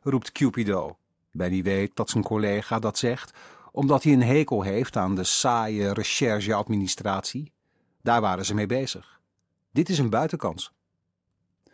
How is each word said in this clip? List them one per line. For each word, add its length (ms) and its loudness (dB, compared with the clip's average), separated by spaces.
roept 300 -2
Cupido. 640 0
Benny 320 -2
weet 340 -2
dat 140 -2
zijn 140 0
collega 540 -2
dat 200 -2
zegt, 400 -4
omdat 300 2
hij 100 6
een 100 8
hekel 400 2
heeft 340 -2
aan 180 0
de 100 -2
saaie 680 0
recherche-administratie. 1600 -2
Daar 180 4
waren 240 0
ze 100 -2
mee 120 0
bezig. 540 -6
Dit 160 0
is 100 0
een 120 2
buitenkans. 640 -4